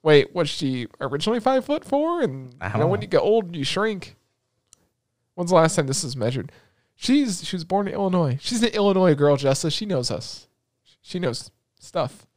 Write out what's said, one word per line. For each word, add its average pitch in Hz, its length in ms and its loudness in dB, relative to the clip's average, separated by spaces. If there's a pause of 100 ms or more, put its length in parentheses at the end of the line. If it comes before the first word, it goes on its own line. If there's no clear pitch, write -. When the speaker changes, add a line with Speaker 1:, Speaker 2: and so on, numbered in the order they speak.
Speaker 1:
Wait, 151 320 6
was 165 160 -2
she 127 360 -4 (140)
originally 160 400 -2
five-foot-four? 285 800 -2
And 131 400 -6
Speaker 2:
I 85 60 -8
Speaker 1:
you 98 60 -4
Speaker 2:
don't 113 80 -2
Speaker 1:
know, 156 80 2
when 202 120 0
Speaker 2:
know. 208 40 -8
Speaker 1:
you 196 40 -14
get 170 140 2
old, 202 340 0
you 139 80 -4
shrink. 202 520 -4 (1200)
When's 175 140 -6
the 185 80 4
last 160 200 4
time 151 100 0
this 135 180 -4
was 143 100 -8
measured? 123 380 -4 (420)
She's, 254 480 0
she 185 140 -8
was 165 80 -8
born 196 240 -2
in - 60 -6
Illinois. 180 440 2
She's 233 240 -2
an 233 120 2
Illinois 190 400 4
girl, 143 240 4
Jessa. 139 340 0
She 214 140 -6
knows 135 240 -2
us. - 360 -10 (540)
She - 180 -10
knows 151 320 -6 (300)
stuff. - 460 -6 (100)